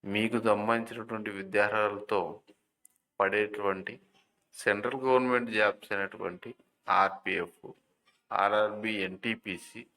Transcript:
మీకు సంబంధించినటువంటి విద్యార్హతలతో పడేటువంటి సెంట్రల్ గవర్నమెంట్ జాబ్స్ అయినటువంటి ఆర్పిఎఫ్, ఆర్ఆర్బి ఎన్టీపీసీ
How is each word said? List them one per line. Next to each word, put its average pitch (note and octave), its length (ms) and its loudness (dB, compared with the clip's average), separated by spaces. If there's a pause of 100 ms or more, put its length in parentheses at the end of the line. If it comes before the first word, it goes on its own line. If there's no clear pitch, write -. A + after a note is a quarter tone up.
మీకు G#2+ 360 0
సంబంధించినటువంటి A2 920 0
విద్యార్హతలతో G2+ 880 0 (1000)
పడేటువంటి G2+ 720 0 (640)
సెంట్రల్ A#2 440 0
గవర్నమెంట్ B2+ 500 4
జాబ్స్ G#2+ 400 2
అయినటువంటి F#2+ 580 -8 (380)
ఆర్పిఎఫ్, F#2+ 760 0 (680)
ఆర్ఆర్బి G#2+ 680 2
ఎన్టీపీసీ G2 800 -6 (160)